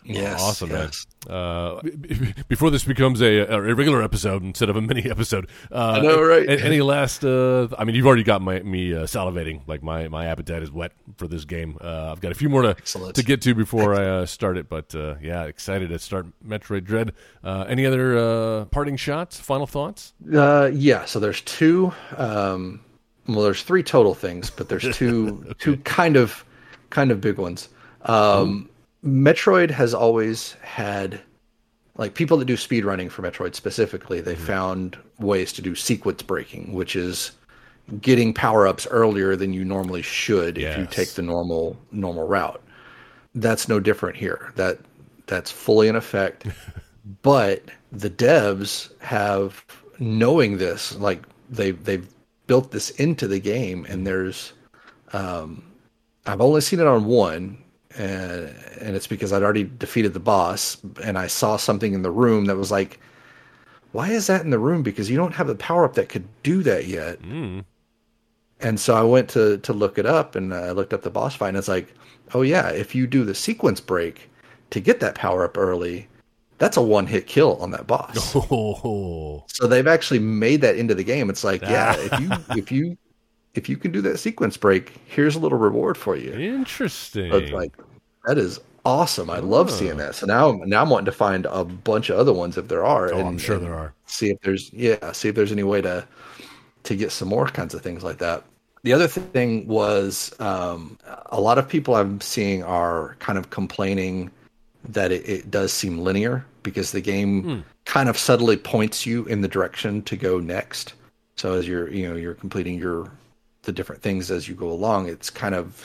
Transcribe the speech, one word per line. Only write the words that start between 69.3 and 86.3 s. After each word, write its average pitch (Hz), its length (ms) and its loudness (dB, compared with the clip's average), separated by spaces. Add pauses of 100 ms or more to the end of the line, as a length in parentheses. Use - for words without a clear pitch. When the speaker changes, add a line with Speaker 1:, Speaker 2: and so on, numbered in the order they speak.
Speaker 1:
to 110 160 -4
look 101 240 0
it 101 80 0
up, 156 300 0
and 95 180 -4
I 90 180 -6
looked 95 220 -2
up 98 80 -2
the - 80 -8
boss 120 260 -2
fight, 101 140 -2
and 95 80 -4
it's 98 100 -4
like, 92 280 -4 (400)
"Oh 131 80 2
yeah, 156 260 2
if 85 240 -6
you 127 140 0
do 127 180 2
the 98 100 -2
sequence 208 460 0
break 85 480 -4 (400)
to 110 100 -4
get 226 200 4
that - 160 -2
power-up 92 420 -2
early, 90 500 -2 (520)
that's - 180 2
a 135 40 6
one-hit 104 440 2
kill 143 320 4
on 90 140 -8
that - 160 -10
boss." - 480 -2
Speaker 2:
<laughs> 139 160 0
Oh. 95 960 -4
Speaker 1:
So - 200 0
they've 127 200 4
actually 160 320 4
made 110 420 2
that 113 160 6
into 113 180 0
the 95 80 -2
game. 120 260 -2
It's - 140 -6
like, 98 200 -2
yeah, 107 340 2
Speaker 2:
Ah. - 20 -6
Speaker 1:
if - 200 -2
you, 156 100 -4 (120)
Speaker 2:
<laughs> - 160 -12
Speaker 1:
if 98 140 -6
you, 165 260 -2 (580)
if 165 140 -8
you 139 80 -4
can 180 140 -6
do 196 100 -4
that 190 180 -2
sequence - 380 -4
break, 95 360 2 (120)
here's 147 300 0
a 165 40 -4
little 147 180 0
reward 113 400 2
for 95 180 -2
you. 64 180 -8